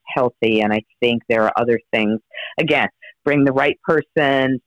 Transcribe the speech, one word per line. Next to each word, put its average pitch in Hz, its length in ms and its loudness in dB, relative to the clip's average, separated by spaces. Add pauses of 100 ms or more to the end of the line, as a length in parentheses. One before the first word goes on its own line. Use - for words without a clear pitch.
healthy. 113 540 -2
And 107 100 0
I 110 120 -2 (180)
think 120 280 0
there 113 140 2
are 110 140 0
other 117 220 0 (120)
things. 110 280 0 (400)
Again, 143 300 0 (340)
bring 143 200 2
the 135 100 2
right 139 300 0
person 139 840 0